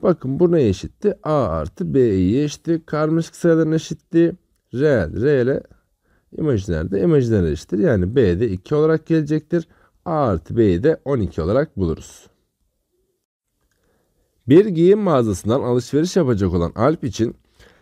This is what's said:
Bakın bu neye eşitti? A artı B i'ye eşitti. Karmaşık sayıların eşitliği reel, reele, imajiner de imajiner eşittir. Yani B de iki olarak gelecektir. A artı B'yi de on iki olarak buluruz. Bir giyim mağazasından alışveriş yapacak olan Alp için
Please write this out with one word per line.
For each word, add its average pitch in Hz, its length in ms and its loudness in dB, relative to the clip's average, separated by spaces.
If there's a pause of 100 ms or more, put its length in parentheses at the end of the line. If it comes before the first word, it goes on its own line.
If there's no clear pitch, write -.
Bakın 151 380 -2
bu 175 120 4
neye 147 180 4
eşitti? - 540 -4
A 147 200 0
artı 85 500 -6
B 120 220 2
i'ye 98 280 2
eşitti. 160 420 -6
Karmaşık 156 500 -2
sayıların 160 360 2
eşitliği 165 600 -2 (400)
reel, 117 480 0
reele, 135 420 0 (760)
imajiner 95 540 -2
de 196 100 -2
imajiner 123 420 2
eşittir. 80 360 -4
Yani 113 360 0
B 95 240 2
de 117 100 -2
iki 92 260 -6
olarak 156 300 0
gelecektir. 156 600 -2 (380)
A 180 60 -8
artı 110 460 -2
B'yi 101 260 2
de 156 220 2
on 135 140 -2
iki 87 220 -4
olarak 110 360 -2
buluruz. - 500 -6 (2250)
Bir 170 180 8
giyim 185 340 4
mağazasından 123 600 0
alışveriş 127 540 -2
yapacak 110 380 0
olan 85 220 -2
Alp 147 280 -2
için 113 320 -4 (460)